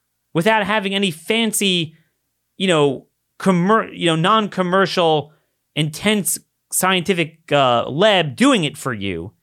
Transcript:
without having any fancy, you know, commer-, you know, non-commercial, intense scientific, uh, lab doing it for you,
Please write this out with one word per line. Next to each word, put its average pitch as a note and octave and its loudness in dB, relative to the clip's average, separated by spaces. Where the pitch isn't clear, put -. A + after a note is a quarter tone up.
without G#3 2
having G3 -2
any G3 0
fancy, G3 -2
you F#3+ -2
know, D3 0
commer-, F#3+ 0
you F3 -2
know, E3 2
non-commercial, F3+ 0
intense D#3+ -2
scientific, F3 -2
uh, B2+ 2
lab E3+ 2
doing A#3 2
it D3 -4
for - -8
you, G2 -8